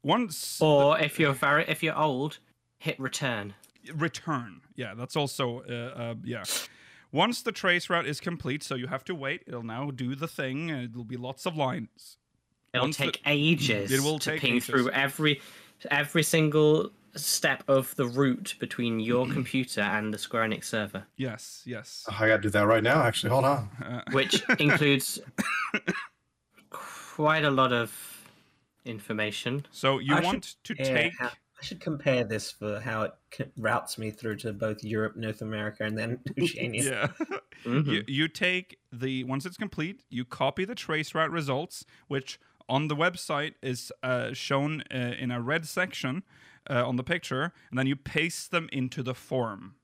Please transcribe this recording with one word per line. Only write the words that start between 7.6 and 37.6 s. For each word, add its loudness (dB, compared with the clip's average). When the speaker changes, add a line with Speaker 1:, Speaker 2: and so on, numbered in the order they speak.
Speaker 1:
route 2
is -4
complete, -4
so -6
you -4
have -6
to -6
wait. -6
It'll -10
now -6
do -4
the -6
thing, -4
and -4
it'll -10
be -10
lots -10
of -2
lines. -4
Speaker 2:
It'll 4
Speaker 1:
Once 0
the 2
Speaker 2:
take -2
ages 4
Speaker 1:
It 6
will 2
Speaker 2:
to -2
Speaker 1:
take -2
Speaker 2:
ping 4
Speaker 1:
ages. 2
Speaker 2:
through 4
every, 2
every 4
single 6
step 0
of 4
the 2
route 2
between -2
your 2
Speaker 1:
<clears throat> -4
Speaker 2:
computer -2
and 0
the -8
Square 0
Enix -4
server. -4
Speaker 1:
Yes, -8
yes. -12
Speaker 3:
Oh, -6
I 2
gotta 4
do 0
that 4
right 6
now, 6
actually. 2
Hold 4
on. 2
Speaker 1:
Uh, -8
<laughs> -10
Speaker 2:
Which 2
includes 4
quite 0
a 6
lot 6
of 2
information. -4
Speaker 1:
So 2
you 2
Speaker 4:
I 6
Speaker 1:
want 0
to -14
Speaker 4:
should -8
compare 2
Speaker 1:
take -2
Speaker 4:
how, -2
I -12
should -10
compare 2
this -4
for -6
how -4
it -2
c-, -6
routes 0
me -4
through -6
to -6
both -4
Europe, -2
North -6
America, -6
and -2
then -4
<laughs> -4
Oceania. 0
Speaker 1:
Yeah. -4
<laughs> -20